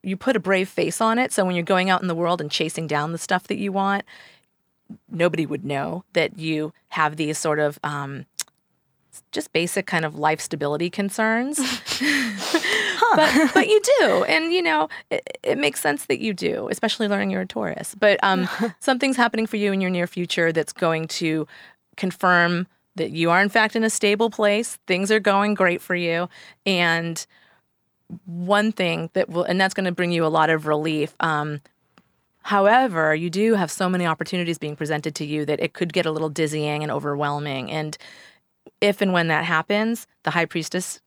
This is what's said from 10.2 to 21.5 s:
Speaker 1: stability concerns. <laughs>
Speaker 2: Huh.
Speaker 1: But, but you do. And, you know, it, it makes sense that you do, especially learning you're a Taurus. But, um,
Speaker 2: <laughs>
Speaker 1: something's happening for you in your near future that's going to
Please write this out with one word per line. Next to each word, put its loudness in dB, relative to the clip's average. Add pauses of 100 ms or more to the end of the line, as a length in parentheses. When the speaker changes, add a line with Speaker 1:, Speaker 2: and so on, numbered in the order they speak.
Speaker 1:
stability -4
concerns. -2
<laughs> -2 (380)
Speaker 2:
Huh. 2 (300)
Speaker 1:
But, 0
but 4
you 6 (200)
do. 4
And, 2
you 2
know, 0 (200)
it, -6
it 0
makes -2
sense -2
that 0
you -2
do, -4
especially -2
learning 0
you're -2
a -6
Taurus. -8
But, 4
um, 2 (160)
Speaker 2:
<laughs> -6
Speaker 1:
something's 0
happening 2
for -6
you 0
in 0
your 0
near 0
future 0
that's 0
going 0
to -2 (500)